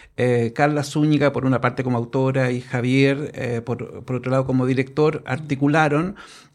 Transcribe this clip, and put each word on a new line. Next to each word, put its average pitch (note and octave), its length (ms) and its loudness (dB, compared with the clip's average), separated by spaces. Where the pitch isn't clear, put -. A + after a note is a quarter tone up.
eh, A#2+ 380 2
Carla D3 280 2
Zúñiga, D3 480 2
por C3 140 -4
una B2+ 160 2
parte B2+ 220 0
como B2 140 0
autora, C3 540 0
y B2 100 -4
Javier, C3+ 720 0
eh, A#2+ 280 -4
por, A#2 400 -8
por B2+ 140 -6
otro B2+ 140 -4
lado C3 140 2
como B2+ 200 2
director, C3+ 600 0
articularon, D3 920 0